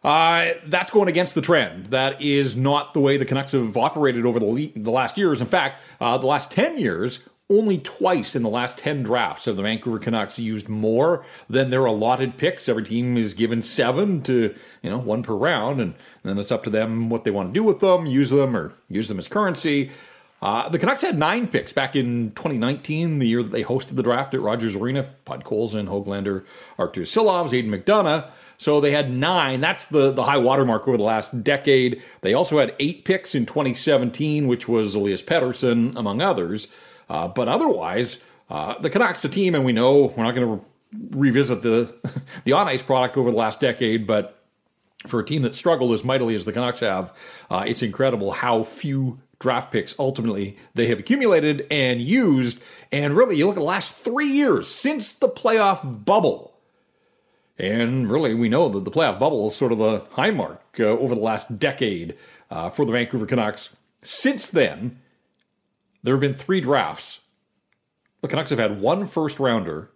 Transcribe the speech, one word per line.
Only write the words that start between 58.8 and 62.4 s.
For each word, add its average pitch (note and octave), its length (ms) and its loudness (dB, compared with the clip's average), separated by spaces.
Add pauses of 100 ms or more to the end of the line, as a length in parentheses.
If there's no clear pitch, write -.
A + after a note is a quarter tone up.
the G2+ 40 -6
playoff A#2+ 280 0
bubble B2 300 0
is G#2+ 60 -4
sort B2 180 0
of A2 60 0
the G#2+ 340 0
high E3+ 180 2
mark, F2+ 320 -4 (180)
uh, A2+ 40 4
over A#2+ 300 2
the G#2+ 60 -2
last A2 380 -4
decade, G2+ 580 -2 (340)